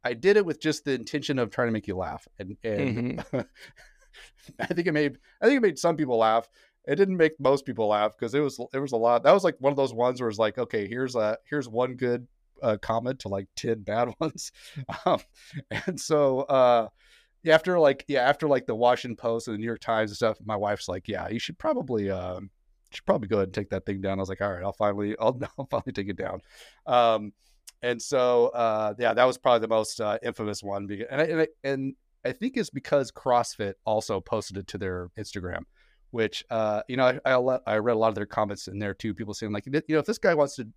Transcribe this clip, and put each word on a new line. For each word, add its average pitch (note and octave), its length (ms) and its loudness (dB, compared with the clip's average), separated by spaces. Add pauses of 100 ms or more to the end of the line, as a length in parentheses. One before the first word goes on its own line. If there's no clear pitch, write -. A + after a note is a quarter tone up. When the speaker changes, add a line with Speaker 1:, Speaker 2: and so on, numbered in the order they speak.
Speaker 1:
I B2 100 2
did F#3 240 6
it G3+ 80 4
with D#3 160 -4
just D#3 240 0
the C#3 80 0
intention C3 460 -2
of A2+ 120 0
trying A#2+ 180 2
to A2+ 40 0
make G#2+ 140 -4
you F#2 100 -4
laugh. - 300 -8 (120)
And, G2 240 -12
and A2+ 380 -2
Speaker 2:
Mm-hmm. B2 180 -6 (140)
Speaker 1:
<laughs> - 1300 -12
I - 80 -4
think E3+ 200 -2
it D#3+ 60 0
made, D3 240 0 (240)
I G3+ 60 0
think C#4 100 6
it B3 40 2
made G3 180 0
some E3 180 0
people B2+ 200 0
laugh. A2 300 4 (400)
It C#3 80 0
didn't F#3+ 220 2
make D#3 220 4
most C3+ 260 2
people A2 220 -2
laugh G#2 300 2
'cause A#2 180 -6
it C#3+ 60 4
was, C3+ 180 -4 (140)
it C3 60 -4
was C#3 120 -4
a A#2+ 60 0
lot. A#2 260 4
That C#3+ 80 8
was, F#3+ 120 6
like, E3+ 160 2
one C3+ 140 2
of C3+ 40 -2
those C3+ 160 0
ones B2 280 0
where A#2+ 80 0
it's G2+ 100 -6
like, A2 180 2
"Okay, A2 300 -4
here's A#2+ 280 -4
a, G#2+ 300 0
here's C#3+ 220 -4
one B2 280 -2
good, B2 320 -2 (340)
uh, A2 160 0
comment B2 440 -4
to, - 80 -12
like, G2 260 -4
ten A2+ 260 -4
bad A2 340 -2
<laughs> - 40 -20
ones." - 320 -8 (540)
Um, F3+ 140 2 (520)
and C3 280 -6
so, C#3 420 2
uh, B2 480 4 (540)
yeah, D#3+ 120 6
after, F3 240 4
like, C#3 300 4
yeah, C3+ 120 2
after, C#3+ 280 2
like, C3 180 2
the A2+ 80 -2
Washington A#2+ 420 2
Post A#2 300 -4
and A2 80 -4
the G#2 40 -6
New A2 60 -6
York A#2 160 -6
Times A2 300 0
and G#2 60 -14
stuff, A2 280 0
my G#2+ 120 -4
wife's G#2 320 -4
like, F#2 180 -6
"Yeah, F#2+ 220 -6
you A2+ 100 -4
should - 200 -8
probably, B2+ 520 -2
uh, F#2 300 -6
you G2 80 -14 (420)
should - 140 -16
probably D3+ 240 2
go G#2+ 80 2
ahead F#2+ 120 2
and F#2+ 60 -16
take G#2 160 -4
that G2 140 -4
thing G2 160 -4
down." F#2+ 180 -2
I - 40 -2
was F#2+ 60 -6
like, F#2+ 120 -6
"All G2+ 120 0
right, F2+ 100 -8
I'll G2 100 -4
finally, G#2 460 0
I'll, A#2+ 200 -4 (100)
<laughs> - 100 -16
I'll C3 80 -8
finally A#2+ 260 -4
take G2+ 160 -6
it F2+ 80 -8
down." F#2+ 240 -8 (460)
Um, A2+ 460 2 (480)
and A#2+ 200 -4
so, B2 480 2
uh, A2 480 0
yeah, A#2 160 2
that A#2+ 120 6
was B2+ 120 2
probably A#2+ 220 4
the A2 80 -2
most, A2 340 0
uh, G#2+ 220 -2
infamous G#2+ 400 -6
one. G2+ 240 -8
Beca-, G#2 220 -8
and C3+ 120 -2
I, E3 40 4
and D#3+ 160 0
I, D#3 60 2 (160)
and C3+ 320 -4 (280)
I B2 80 -2
think B3+ 260 -6
it's G3+ 120 -4
because C#3 420 0
CrossFit A#2 600 0 (120)
also G#2+ 360 0
posted G2+ 360 -6
it G2 100 -10
to - 100 -12
their F2+ 320 -6 (100)
Instagram, F2 440 -10 (480)
which, A2+ 380 -2
uh, G#2+ 380 0
you B2+ 100 -4
know, C3 80 4
I, B2+ 200 4
I C3 100 4
le-, B2+ 320 2
I G#2+ 100 0
read A2+ 160 2
a A2 60 2
lot A2+ 100 4
of G#2 60 -2
their G2+ 100 -4
comments G2+ 420 -4
in G2+ 120 -8
there G2+ 160 -4
too. A2 180 -6
People G#2 200 -10
saying, G#2+ 180 -6
like, G#2 160 -6
"You C3 40 -8 (180)
know, D#3 100 2
if C#3+ 60 -2
this A3+ 120 -2
guy F#3 160 2
wants D3 220 2
to A2+ 220 -10